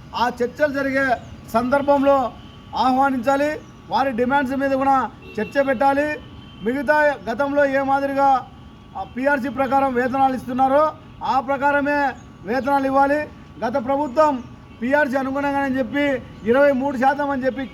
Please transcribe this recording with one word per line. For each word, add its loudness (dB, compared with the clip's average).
ఆ 2
చర్చలు 0
జరిగే 0
సందర్భంలో 4
ఆహ్వానించాలి, 2
వారి 2
డిమాండ్స్ 0
మీద 0
కూడా 2
చర్చ -4
పెట్టాలి. 2
మిగతా 0
గతంలో 0
ఏ 0
మాదిరిగా 2
ఆ -6
పీఆర్సీ -2
ప్రకారం 0
వేతనాలు 0
ఇస్తున్నారో 2
ఆ 2
ప్రకారమే 0
వేతనాలు 0
ఇవ్వాలి. 2
గత -2
ప్రభుత్వం 2
పీఆర్సీ 0
అనుగుణంగానే -2
చెప్పి -2
ఇరవై 6
మూడు -4
శాతం 0
అని -4
చెప్పి -4